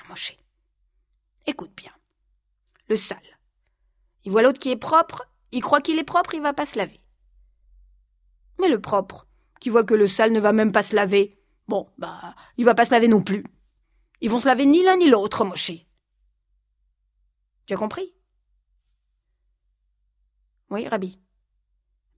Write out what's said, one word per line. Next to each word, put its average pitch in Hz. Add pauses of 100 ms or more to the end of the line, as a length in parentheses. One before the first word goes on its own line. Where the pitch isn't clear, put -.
Moshe. - (1080)
Écoute -
bien. - (960)
Le 214
sale. - (840)
Il 190
voit 214
l'autre 254
qui 262
est 247
propre, 320 (280)
il 247
croit -
qu'il 311
est 320
propre, 349
il 311
va 285
pas 294
se -
laver. 185 (1600)
Mais 370
le 233
propre, - (340)
qui -
voit 226
que 214
le 208
sale 226
ne 220
va 208
même 214
pas 214
se 214
laver, 202 (280)
bon, 202 (100)
bah, 170 (220)
il 240
va 233
pas 233
se 233
laver 233
non 214
plus. 196 (760)
Ils 233
vont 233
se 247
laver 262
ni 311
l'un 370
ni 349
l'autre, 214
Moshe. 180 (1900)
Tu 202
as 190
compris ? 220 (2500)
Oui, 214
Rabbi. 190 (1000)